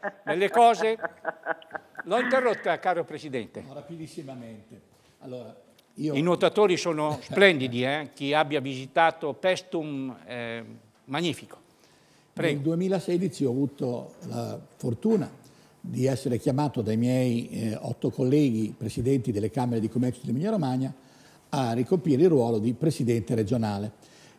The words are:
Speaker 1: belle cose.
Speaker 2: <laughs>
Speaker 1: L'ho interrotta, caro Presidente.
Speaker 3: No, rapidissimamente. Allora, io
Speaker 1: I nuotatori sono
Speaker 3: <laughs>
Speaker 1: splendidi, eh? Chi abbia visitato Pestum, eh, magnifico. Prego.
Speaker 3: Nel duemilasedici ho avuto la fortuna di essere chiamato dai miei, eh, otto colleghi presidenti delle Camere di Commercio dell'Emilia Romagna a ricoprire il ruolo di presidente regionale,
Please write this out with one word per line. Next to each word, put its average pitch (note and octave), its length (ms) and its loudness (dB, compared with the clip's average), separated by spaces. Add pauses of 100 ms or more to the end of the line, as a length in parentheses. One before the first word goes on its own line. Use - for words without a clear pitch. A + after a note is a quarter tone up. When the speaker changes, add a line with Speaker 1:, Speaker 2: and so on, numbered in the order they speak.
(220)
Speaker 1:
belle F#3 280 0
cose. A3+ 460 4
Speaker 2:
<laughs> - 1080 -10
Speaker 1:
L'ho G3+ 160 0
interrotta, B3 580 0
caro E3+ 240 0
Presidente. C3+ 640 -8
Speaker 3:
No, C3+ 60 -16
rapidissimamente. C3 1080 -14 (400)
Allora, B2+ 320 -12 (420)
io D3+ 200 -2
Speaker 1:
I C#3 60 2
nuotatori F3+ 560 4
sono D3+ 420 -2
Speaker 3:
<laughs> - 40 -14
Speaker 1:
splendidi, C3+ 600 4
eh? C#3 320 -2
Chi C#3+ 200 -2
abbia D3+ 260 2
visitato C#3 720 0
Pestum, D3+ 840 -4 (100)
eh, A#2 380 -8 (420)
magnifico. C#3+ 500 -4 (760)
Prego. D#3+ 180 0
Speaker 3:
Nel C#3+ 100 -2
duemilasedici F3 840 0
ho B2+ 60 2
avuto C3 640 -4 (160)
la A#2 320 -8 (160)
fortuna D#3 520 0 (520)
di B2+ 260 -2
essere B2+ 320 0
chiamato C3+ 440 0
dai A2 140 0
miei, B2 540 2
eh, A2 300 -4
otto B2+ 300 -4
colleghi B2+ 640 2
presidenti A#2 560 -2
delle G#2 180 -2
Camere A#2+ 300 -2
di G#2+ 80 0
Commercio B2 340 -2
dell'Emilia C#3 280 -2
Romagna C3 420 0 (580)
a C3 220 0
ricoprire C3 500 2
il F#3 60 8
ruolo A#2 300 4
di A2+ 160 0
presidente A#2+ 600 0
regionale, G#2+ 580 0 (460)